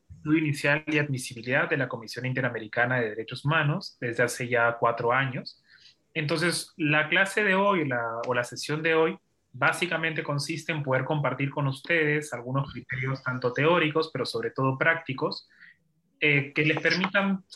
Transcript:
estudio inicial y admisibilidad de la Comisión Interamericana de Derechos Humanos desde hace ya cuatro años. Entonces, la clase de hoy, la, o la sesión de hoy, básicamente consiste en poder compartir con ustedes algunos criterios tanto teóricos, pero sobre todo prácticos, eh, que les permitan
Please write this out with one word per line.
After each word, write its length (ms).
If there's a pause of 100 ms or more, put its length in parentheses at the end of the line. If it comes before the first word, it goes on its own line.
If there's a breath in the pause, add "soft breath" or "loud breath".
(180)
estudio 220
inicial 480
y 100
admisibilidad 720
de 80
la 100
Comisión 380
Interamericana 760
de 100
Derechos 360
Humanos 560
desde 220
hace 240
ya 320
cuatro 340
años. 500 (500 soft breath)
Entonces, 640
la 300
clase 360
de 120
hoy, 320
la, 400
o 60
la 100
sesión 400
de 120
hoy, 220 (340)
básicamente 720
consiste 480
en 100
poder 220
compartir 460
con 180
ustedes 680
algunos 380
criterios 500
tanto 300
teóricos, 640
pero 120
sobre 260
todo 260
prácticos, 720 (720 loud breath)
eh, 320
que 120
les 160
permitan 640 (100)